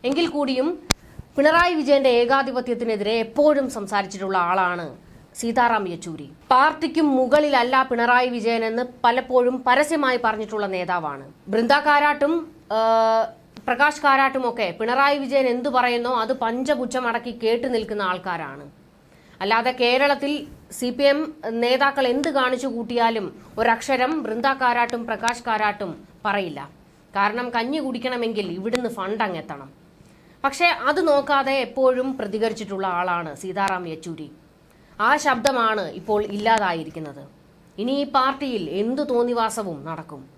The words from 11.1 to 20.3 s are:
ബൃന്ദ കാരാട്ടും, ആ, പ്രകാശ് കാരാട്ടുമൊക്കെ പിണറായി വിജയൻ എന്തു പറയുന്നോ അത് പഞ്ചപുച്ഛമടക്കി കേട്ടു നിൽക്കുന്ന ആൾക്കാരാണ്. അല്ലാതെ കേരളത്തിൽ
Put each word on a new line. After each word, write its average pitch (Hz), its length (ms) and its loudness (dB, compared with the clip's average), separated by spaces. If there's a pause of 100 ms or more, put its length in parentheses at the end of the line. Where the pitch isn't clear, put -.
ബൃന്ദ 226 260 2
കാരാട്ടും, 294 840 2 (180)
ആ, 220 40 0 (920)
പ്രകാശ് 277 340 2
കാരാട്ടുമൊക്കെ 262 800 2
പിണറായി 277 360 2
വിജയൻ 269 300 0
എന്തു 240 220 0
പറയുന്നോ 247 520 0
അത് 226 120 -2
പഞ്ചപുച്ഛമടക്കി 240 1080 -2
കേട്ടു 233 240 0
നിൽക്കുന്ന 220 340 -2
ആൾക്കാരാണ്. 165 680 -6 (680)
അല്ലാതെ 226 300 2
കേരളത്തിൽ 277 760 2 (240)